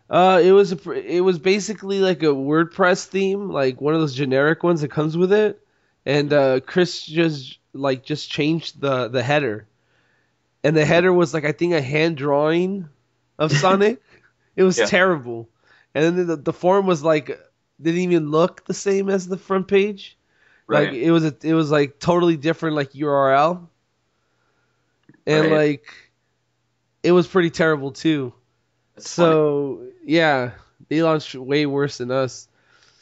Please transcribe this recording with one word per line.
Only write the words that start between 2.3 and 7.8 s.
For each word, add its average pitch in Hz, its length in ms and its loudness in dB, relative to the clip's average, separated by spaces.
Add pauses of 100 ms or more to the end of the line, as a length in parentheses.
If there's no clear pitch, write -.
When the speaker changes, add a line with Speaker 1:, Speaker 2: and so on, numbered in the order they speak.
Speaker 1:
theme, 196 440 -4
like 131 300 -2
one 147 140 0
of 165 60 0
those 143 140 -2
generic 139 480 0
ones 175 200 0
that 143 100 -4
comes 156 240 -4
with 180 160 2
it. 208 280 0 (460)
And, 143 260 0
uh, 135 280 2
Chris 180 440 -2
just, 151 540 -4 (160)
like, 135 300 -4